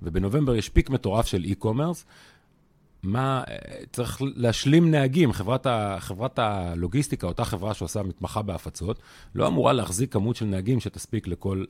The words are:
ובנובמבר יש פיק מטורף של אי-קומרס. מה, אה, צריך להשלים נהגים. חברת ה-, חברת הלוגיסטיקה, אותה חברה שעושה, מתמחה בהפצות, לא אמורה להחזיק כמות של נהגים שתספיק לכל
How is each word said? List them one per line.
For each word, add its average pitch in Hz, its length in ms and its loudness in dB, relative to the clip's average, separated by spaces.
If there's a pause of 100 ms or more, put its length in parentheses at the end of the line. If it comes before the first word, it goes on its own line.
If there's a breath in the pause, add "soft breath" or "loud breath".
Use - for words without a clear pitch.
ובנובמבר 110 540 2
יש 104 120 -2
פיק - 220 4
מטורף 110 360 0
של 92 180 -2
אי-קומרס. 113 600 -2 (960 loud breath)
מה, 127 460 -2
אה, 53 80 -10 (360)
צריך 123 300 -4 (140)
להשלים 139 540 6
נהגים. 139 420 4
חברת 104 340 0
ה-, 107 340 0
חברת 107 380 -6
הלוגיסטיקה, 92 880 0
אותה 87 180 -2
חברה 101 300 -4
שעושה, 98 280 -4
מתמחה 95 400 -4
בהפצות, 95 580 -6 (340 loud breath)
לא 98 120 2
אמורה 131 260 4
להחזיק 110 400 0
כמות 110 240 2
של 113 80 -4
נהגים 104 360 0
שתספיק - 460 -6
לכל 95 440 -4